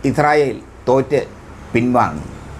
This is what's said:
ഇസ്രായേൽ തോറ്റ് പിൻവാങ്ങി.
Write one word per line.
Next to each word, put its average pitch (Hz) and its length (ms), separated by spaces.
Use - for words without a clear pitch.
ഇസ്രായേൽ 147 460
തോറ്റ് 131 340
പിൻവാങ്ങി. 117 540